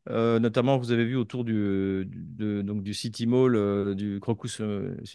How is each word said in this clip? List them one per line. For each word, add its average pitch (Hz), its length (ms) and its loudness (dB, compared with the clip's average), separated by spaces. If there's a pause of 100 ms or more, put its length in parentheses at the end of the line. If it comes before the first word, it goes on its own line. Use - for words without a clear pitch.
(100)
Euh, 113 300 4
notamment, 120 360 4
vous 120 140 0
avez 117 160 4
vu 127 100 -2
autour 123 280 -2
du, 98 600 0
du, 95 120 -12
de, 104 440 -4
donc, 104 200 -4
du 101 100 -6
City 113 340 -6
Mall, 127 280 4
euh, 101 400 2
du 101 260 -4
Crocus, 113 400 -4
euh, 101 340 -4 (200)